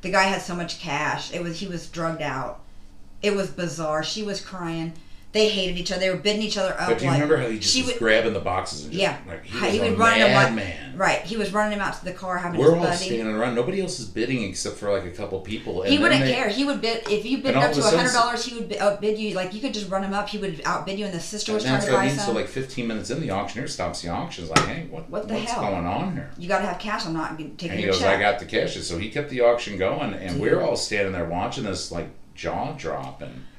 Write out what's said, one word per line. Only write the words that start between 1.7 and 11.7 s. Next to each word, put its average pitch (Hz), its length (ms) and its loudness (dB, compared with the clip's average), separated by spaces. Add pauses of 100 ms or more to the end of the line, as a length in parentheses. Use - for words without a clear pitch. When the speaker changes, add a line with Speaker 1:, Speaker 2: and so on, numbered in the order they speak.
Speaker 1:
drugged 165 380 -4
out. 131 380 -6 (600)
It 202 140 4
was 190 160 0
bizarre. 156 520 -2
She 214 200 -4
was 196 180 -4
crying. 165 520 -6 (380)
They 214 180 6
hated 185 280 0
each 180 140 -2
other. 180 80 -2
They 185 100 4
were 185 60 2
bidding 208 260 0
each 208 160 -2
other 190 140 2 (100)
up, 175 80 0
Speaker 2:
But - 80 4
do - 80 -2
you 139 60 4
Speaker 1:
like, 139 100 6
Speaker 2:
remember 147 180 6
how 120 100 0
he 107 100 -2
just - 120 2
Speaker 1:
she 131 120 4
Speaker 2:
was - 80 0
Speaker 1:
would - 80 -2
Speaker 2:
grabbing 110 340 6
the 98 60 0
boxes 90 460 -2
and - 60 -10
just, 175 80 -4
Speaker 1:
Yeah. 190 160 2 (120)
Speaker 2:
like, - 180 -12
he - 140 -8
Speaker 1:
How 202 80 0
Speaker 2:
was 202 80 2
Speaker 1:
he 220 40 2
Speaker 2:
a 233 40 2
Speaker 1:
would 214 160 2
run 226 160 8
him, - 180 4
like, 131 220 6
Speaker 2:
madman. 104 420 -6
Speaker 1:
right. 180 240 2
He 214 160 -6
was 190 160 -2
running 208 240 2